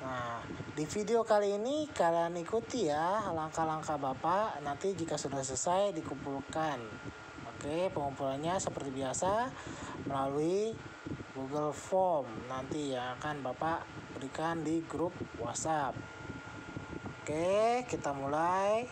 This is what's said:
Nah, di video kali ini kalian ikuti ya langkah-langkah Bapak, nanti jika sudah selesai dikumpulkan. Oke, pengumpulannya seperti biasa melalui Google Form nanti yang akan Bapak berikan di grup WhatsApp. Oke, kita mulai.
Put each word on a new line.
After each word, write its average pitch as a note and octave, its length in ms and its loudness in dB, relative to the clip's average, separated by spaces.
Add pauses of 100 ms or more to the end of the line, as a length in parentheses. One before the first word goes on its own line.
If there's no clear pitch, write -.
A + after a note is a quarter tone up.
Nah, A#2+ 400 -4 (320)
di D3+ 80 2
video G#3+ 400 2
kali G#3 320 6
ini C#4 320 0
kalian E3+ 480 4
ikuti G#3 560 0
ya F3+ 400 2
langkah-langkah D#3+ 640 0
Bapak, D3 720 2
nanti C#3+ 240 0
jika D#3+ 240 -2
sudah C#3 240 -2
selesai F3 560 2
dikumpulkan. C3+ 1120 -4 (480)
Oke, E3 360 0
pengumpulannya C#3+ 640 0
seperti C#3 320 -2
biasa C#3 640 2 (560)
melalui D3+ 640 2 (640)
Google C#3+ 400 0
Form F3+ 480 4 (240)
nanti C3+ 480 -2
yang B2+ 240 -4
akan D3 240 -4
Bapak D3+ 400 0 (320)
berikan D#3+ 480 -2
di D#3+ 240 2
grup E3 240 0 (240)
WhatsApp. D3+ 560 0 (1300)
Oke, G3+ 640 4
kita C#3+ 320 -2
mulai. F#3 760 4